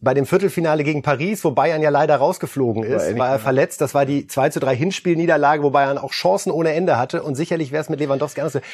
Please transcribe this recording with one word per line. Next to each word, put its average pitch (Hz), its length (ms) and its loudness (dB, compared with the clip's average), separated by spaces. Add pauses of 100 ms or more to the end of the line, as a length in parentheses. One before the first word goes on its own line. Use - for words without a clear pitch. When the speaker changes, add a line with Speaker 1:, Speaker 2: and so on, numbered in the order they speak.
Speaker 1:
bei 131 120 2
dem 139 140 2
Viertelfinale 165 560 0
gegen 147 200 -2
Paris, 151 420 -2
wo 151 80 2
Bayern 156 300 2
ja 151 80 4
leider 147 260 4
rausgeflogen 127 680 0
Speaker 2:
War 120 140 -2
Speaker 1:
ist, 90 80 0
Speaker 2:
er 82 60 0
nicht 113 100 -2
Speaker 1:
war 123 80 2
er 135 60 2
Speaker 2:
mehr. 135 40 0
Speaker 1:
verletzt. 135 420 0
Das 139 140 -2
war 143 100 4
die 143 220 -2
zwei 139 220 0
zu 165 100 -4
drei 135 160 0
Hinspielniederlage, 156 880 2
wo 143 80 4
Bayern 139 280 2
auch 135 120 -8
Chancen 190 400 0
ohne 160 220 0
Ende 160 260 2
hatte. 135 240 -2
Und 139 140 -6
sicherlich 160 340 -4
wär's 151 180 -4
mit 151 120 -4
Lewandowski 143 400 -2
anders. 143 200 -4 (140)